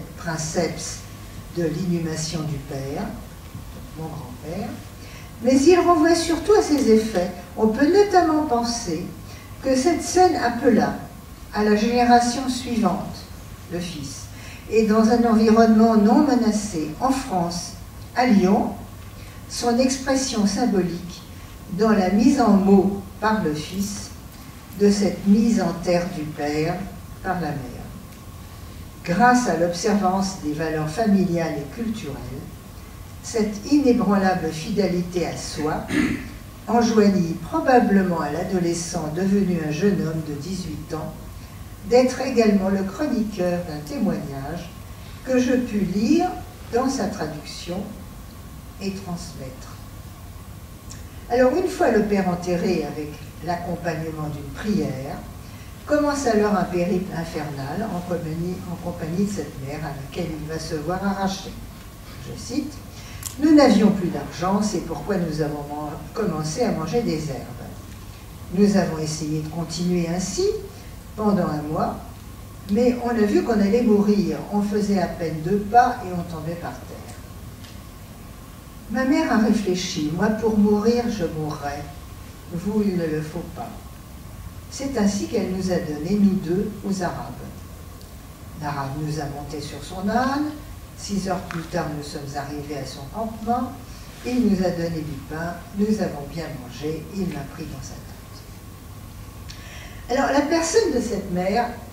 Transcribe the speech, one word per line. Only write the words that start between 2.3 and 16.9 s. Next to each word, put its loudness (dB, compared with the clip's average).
du -4
père, -6
mon -8
grand-père, -10
mais 6
il 8
renvoie 8
surtout 2
à 8
ses 4
effets. 6
On 4
peut 4
notamment 6
penser 0
que 4
cette 4
scène 6
appela 4
à 2
la 6
génération 4
suivante, 0
le -4
fils, -8
et 4
dans 6
un 6
environnement 8
non 8
menacé, 2